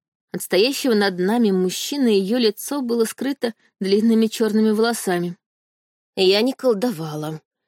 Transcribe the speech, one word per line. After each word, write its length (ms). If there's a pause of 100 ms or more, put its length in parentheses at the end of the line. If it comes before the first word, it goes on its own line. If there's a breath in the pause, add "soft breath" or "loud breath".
(320)
От 100
стоящего 520
над 240
нами 320
мужчины 580
ее 300
лицо 440
было 220
скрыто 500 (260)
длинными 460
черными 440
волосами. 680 (800)
"Я 280
не 100
колдовала", 880 (280)